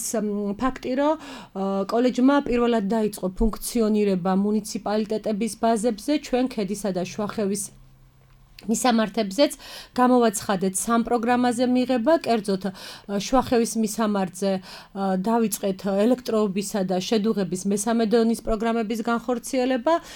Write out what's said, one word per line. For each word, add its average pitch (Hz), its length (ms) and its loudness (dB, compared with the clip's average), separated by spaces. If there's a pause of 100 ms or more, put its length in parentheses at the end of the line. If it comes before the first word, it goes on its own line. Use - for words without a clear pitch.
(120)
მ, 208 440 -2
ფაქტი, 254 380 -4
რომ, 285 200 2
ა, 262 500 -10 (180)
კოლეჯმა 247 580 4
პირველად 240 480 2
დაიწყო 214 420 -2
ფუნქციონირება 208 1040 0
მუნიციპალიტეტების 208 1200 -2
ბაზებზე, 233 640 0
ჩვენ 262 300 0
ქედისა 208 440 -4
და 180 120 -2
შუახევის 202 600 -4 (960)
მისამართებზეც 220 960 0 (320)
გამოვაცხადეთ 220 840 2
სამ 233 280 0
პროგრამაზე 247 640 2
მიღება, 254 500 2
კერძოდ, 202 460 0
ა, 196 100 -4 (420)
შუახევის 233 580 0
მისამართზე, 208 800 -2
ა, 190 640 -6
დავიწყეთ 202 640 0 (140)
ელექტროობისა 214 920 0
და 185 160 -2
შედუღების 196 640 0
მესამე 226 420 0
დონის 226 360 2
პროგრამების 226 600 -2
განხორციელება, 247 920 0 (200)